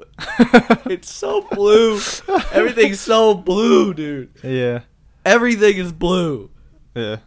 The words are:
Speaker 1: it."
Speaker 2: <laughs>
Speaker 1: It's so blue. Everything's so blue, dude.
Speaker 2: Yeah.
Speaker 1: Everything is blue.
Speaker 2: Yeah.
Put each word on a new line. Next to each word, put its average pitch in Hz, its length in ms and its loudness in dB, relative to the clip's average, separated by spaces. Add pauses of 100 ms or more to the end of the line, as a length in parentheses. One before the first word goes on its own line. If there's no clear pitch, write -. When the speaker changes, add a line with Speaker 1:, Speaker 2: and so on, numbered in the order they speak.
Speaker 1:
it." - 840 0
Speaker 2:
<laughs> 190 60 -6
Speaker 1:
It's - 180 -10
so - 320 -4
blue. 214 580 2 (520)
Everything's 208 480 0
so 220 340 2
blue, 208 600 2
dude. 147 360 -10 (120)
Speaker 2:
Yeah. 123 380 -4 (440)
Speaker 1:
Everything 214 520 2
is 180 160 -8
blue. 165 580 -4 (460)
Speaker 2:
Yeah. 110 300 -6